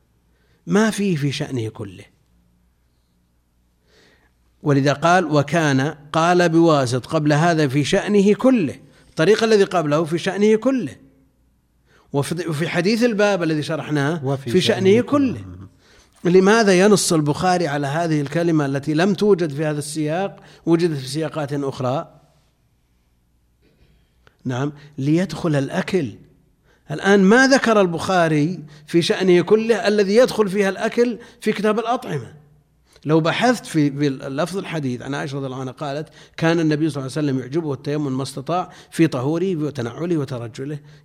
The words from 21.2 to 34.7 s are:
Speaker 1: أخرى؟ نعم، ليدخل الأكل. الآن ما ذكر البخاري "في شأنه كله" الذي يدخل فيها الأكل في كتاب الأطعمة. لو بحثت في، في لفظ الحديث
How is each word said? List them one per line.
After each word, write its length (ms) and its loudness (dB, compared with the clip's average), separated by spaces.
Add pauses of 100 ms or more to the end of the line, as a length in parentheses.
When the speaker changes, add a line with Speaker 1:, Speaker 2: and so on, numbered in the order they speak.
Speaker 1:
أخرى؟ 680 -6 (2250)
نعم، 280 -4 (240)
ليدخل 580 -2
الأكل. 600 -4 (760)
الآن 280 2
ما 280 6
ذكر 340 4
البخاري 760 0 (280)
"في 140 2
شأنه 400 2
كله" 460 2
الذي 280 2
يدخل 340 4
فيها 200 0
الأكل 500 -2 (220)
في 100 0
كتاب 280 -2
الأطعمة. 540 -6 (720)
لو 140 2
بحثت 460 0
في، 260 0
في 180 -2
لفظ 480 -6
الحديث 440 -6